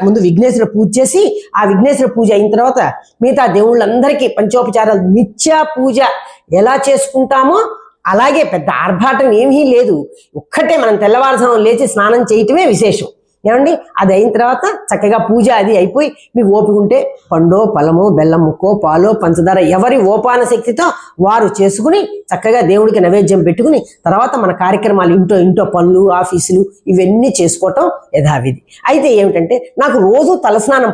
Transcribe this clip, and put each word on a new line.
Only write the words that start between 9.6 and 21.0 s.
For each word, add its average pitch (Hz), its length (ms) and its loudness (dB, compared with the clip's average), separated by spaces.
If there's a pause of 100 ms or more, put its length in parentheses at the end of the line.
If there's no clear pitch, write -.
లేదు. 233 440 0 (280)
ఒక్కటే 320 400 -4
మనం 226 200 0
తెల్లవారుజామున 240 600 0
లేచి 226 280 2
స్నానం 220 360 0
చేయటమే 226 440 0
విశేషం. 214 400 0 (400)
ఏమండి? 277 320 0 (200)
అది 190 140 2
అయిన 214 200 2
తర్వాత 254 440 -2 (180)
చక్కగా 208 240 0
పూజ 220 320 0
అది 214 260 0
అయిపోయి, 196 360 0 (240)
మీకు 226 120 2
ఓపిక 208 280 2
ఉంటే 214 400 0 (160)
పండో, 175 440 2
పలమో, 165 320 2
బెల్లం 160 360 2
ముక్కో, 185 400 -2
పాలో, 170 280 0
పంచదార, 180 460 0
ఎవరి 185 380 0
ఓపాన 226 460 0
శక్తితో 240 420 -2 (360)